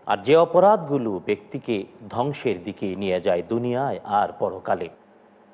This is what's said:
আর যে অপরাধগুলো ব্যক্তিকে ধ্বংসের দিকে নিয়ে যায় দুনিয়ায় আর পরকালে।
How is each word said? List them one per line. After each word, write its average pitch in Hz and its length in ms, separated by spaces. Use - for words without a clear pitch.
আর 101 100
যে 107 200
অপরাধগুলো 165 920
ব্যক্তিকে 107 580
ধ্বংসের 110 540
দিকে 98 320
নিয়ে 92 240
যায় 87 280
দুনিয়ায় 120 560
আর 101 240
পরকালে। 92 500